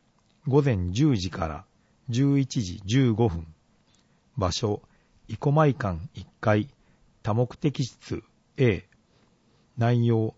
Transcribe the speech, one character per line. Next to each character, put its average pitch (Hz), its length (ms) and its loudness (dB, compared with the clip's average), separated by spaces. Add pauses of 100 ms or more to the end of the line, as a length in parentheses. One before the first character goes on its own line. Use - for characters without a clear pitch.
(460)
午 143 160 4
前 95 280 0
十 131 260 2
時 90 140 -4
か 90 160 -6
ら 76 180 -10 (440)
十 139 300 2
一 135 240 -2
時 90 220 -8
十 120 280 2
五 110 160 2
分。 82 180 -6 (880)
場 92 140 0
所、 104 320 -4 (460)
生 113 80 -10
駒 151 380 2
館 90 400 -6
一 92 120 -16 (140)
階、 107 280 2 (540)
多 107 120 -2
目 120 200 -2
的 143 300 -2
室 - 380 -12 (340)
A。 107 320 2 (880)
内 120 300 2
容、 113 320 0